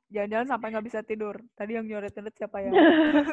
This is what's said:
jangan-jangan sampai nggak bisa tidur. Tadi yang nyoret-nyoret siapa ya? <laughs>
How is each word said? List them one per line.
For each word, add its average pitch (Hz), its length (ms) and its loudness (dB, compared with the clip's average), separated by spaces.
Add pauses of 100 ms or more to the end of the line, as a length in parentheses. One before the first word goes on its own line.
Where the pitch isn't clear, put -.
(120)
jangan-jangan 214 400 -2
sampai 233 240 -2
nggak 220 120 -4
bisa 220 200 -6
tidur. 214 320 -8 (160)
Tadi 220 240 -6
yang 226 80 -6
nyoret-nyoret 208 480 -10
siapa 208 240 -8
ya? 202 160 -4
<laughs> 359 60 8 (520)